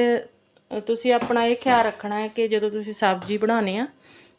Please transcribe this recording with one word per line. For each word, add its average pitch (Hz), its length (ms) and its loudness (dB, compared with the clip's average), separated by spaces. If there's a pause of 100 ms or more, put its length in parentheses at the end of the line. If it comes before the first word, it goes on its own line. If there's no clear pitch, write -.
(880)
ਤੁਸੀਂ 233 260 2
ਆਪਣਾ 240 320 2
ਇਹ 240 100 2
ਖਿਆਲ 240 300 4
ਰੱਖਣਾ 208 340 -4
ਹੈ 220 80 -4
ਕਿ 226 200 -2
ਜਦੋਂ 208 240 0
ਤੁਸੀਂ 214 220 -6
ਸਬਜ਼ੀ 190 440 0
ਬਣਾਉਂਦੇ 214 400 0
ਆ, 262 100 -4 (520)